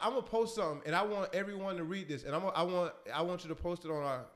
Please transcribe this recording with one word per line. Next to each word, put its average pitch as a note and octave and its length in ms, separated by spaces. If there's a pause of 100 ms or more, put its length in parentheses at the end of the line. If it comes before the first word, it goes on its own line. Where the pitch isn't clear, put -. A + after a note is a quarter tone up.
I, - 80
I'ma B3+ 120
post A3+ 340
something, D#3+ 320
and D3+ 80
I F#3 80
want G#3 320
everyone F#3+ 440
to E3+ 60
read F3+ 220
this, C#3+ 160
and C#3+ 140
I'm, F3 60 (120)
I D#3+ 80
want, F3+ 300 (200)
I C#3+ 100
want F3 200
you E3+ 60
to D#3 80
post F3 280
it D#3+ 60
on D3+ 140
our, C3 200 (120)